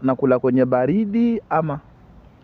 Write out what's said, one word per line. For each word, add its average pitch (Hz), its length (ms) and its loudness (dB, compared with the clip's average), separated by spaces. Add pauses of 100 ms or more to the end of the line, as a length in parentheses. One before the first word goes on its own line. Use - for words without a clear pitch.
na 131 120 0
kula 127 240 2
kwenye 127 260 2
baridi 202 840 0
ama? 156 300 -4 (640)